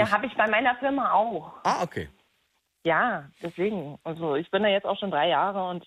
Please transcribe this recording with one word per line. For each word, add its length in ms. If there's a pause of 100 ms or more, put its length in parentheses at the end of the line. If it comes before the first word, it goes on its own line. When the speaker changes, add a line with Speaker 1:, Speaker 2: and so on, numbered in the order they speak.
Speaker 1:
Ja, 20
hab 140
ich 120
bei 120
meiner 280
Firma 360
auch. 400 (100)
Speaker 2:
Ah, 220
okay. 240 (760)
Speaker 1:
Ja, 440 (140)
deswegen. 640
Also 320
ich 160
bin 100
da 60
jetzt 180
auch 120
schon 120
drei 180
Jahre 400
und 180